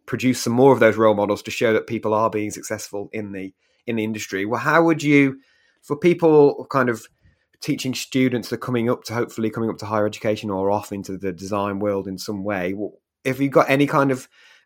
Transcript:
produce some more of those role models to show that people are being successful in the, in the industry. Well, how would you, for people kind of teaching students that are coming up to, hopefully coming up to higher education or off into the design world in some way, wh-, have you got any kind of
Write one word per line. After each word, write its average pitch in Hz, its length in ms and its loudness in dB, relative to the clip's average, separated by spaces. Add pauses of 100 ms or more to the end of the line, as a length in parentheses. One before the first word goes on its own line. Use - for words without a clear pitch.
produce 120 340 0
some 117 120 -2
more 131 200 8
of 113 60 2
those 110 180 6
role 110 160 6
models 101 300 0
to 110 80 -10
show 113 220 0
that 110 120 0
people 110 300 -4
are 110 160 0
being 107 180 -4
successful 101 640 -10
in 104 200 -10
the, 95 200 -12 (320)
in 113 120 -4
the 107 60 0
industry. 104 420 -4
Well, 117 160 -2
how 151 220 4
would 160 200 2
you, 143 360 2 (420)
for 147 140 -8
people 156 760 4
kind 127 180 2
of 113 160 -4 (560)
teaching 127 320 -4
students 123 560 -2
that 120 60 -6
are 113 40 -6
coming 120 300 -2
up - 140 -2
to, 107 100 -10
hopefully 113 380 -4
coming 113 180 -4
up - 80 -8
to 107 80 -12
higher 104 220 0
education 107 420 -4
or 98 220 -2
off 104 200 -2
into 98 260 -10
the 95 140 -6
design 98 480 -6
world 98 280 -4
in 95 100 -10
some 101 260 -8
way, 98 300 -4
wh-, - 540 -12
have 127 120 -2
you 139 100 0
got 143 200 4
any 139 160 2
kind 139 260 2
of 123 160 -6 (380)